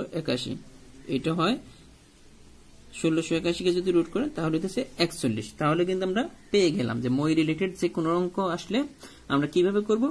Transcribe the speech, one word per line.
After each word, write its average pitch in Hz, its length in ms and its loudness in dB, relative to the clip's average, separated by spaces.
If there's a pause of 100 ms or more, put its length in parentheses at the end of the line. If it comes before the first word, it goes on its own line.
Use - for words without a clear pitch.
(220)
একাশি, 127 320 -4 (600)
এটা 143 240 -2
হয় 190 160 2 (1500)
ষোলোশো 160 380 0
একাশি 170 260 -2
কে 180 140 4
যদি 180 160 0
root 165 180 4
করেন 277 240 -2
তাহলে 160 260 0
হচ্ছে 190 180 -4 (220)
একচল্লিশ। 113 440 -2 (120)
তাহলে 151 300 2
কিন্তু 185 200 -2
আমরা 214 140 0 (280)
পেয়ে 190 260 4
গেলাম 117 260 0
যে 123 140 0
মই 151 220 2
related 160 320 0 (100)
যে 180 140 2
কোনো 165 140 0 (100)
অঙ্ক 180 180 -2 (200)
আসলে 202 220 -2 (540)
আমরা 143 200 2
কিভাবে 196 360 4
করব 220 220 2